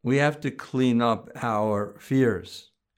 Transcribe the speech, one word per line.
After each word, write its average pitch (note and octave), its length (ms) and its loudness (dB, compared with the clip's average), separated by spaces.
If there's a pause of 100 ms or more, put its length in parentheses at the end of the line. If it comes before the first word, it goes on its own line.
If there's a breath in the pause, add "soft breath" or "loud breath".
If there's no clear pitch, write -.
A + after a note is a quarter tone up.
We B2+ 140 2
have D3 240 0
to C3+ 100 -4
clean B2+ 500 0
up A2+ 280 0 (140)
our G#2+ 560 -2
fears, A#2+ 720 0 (260)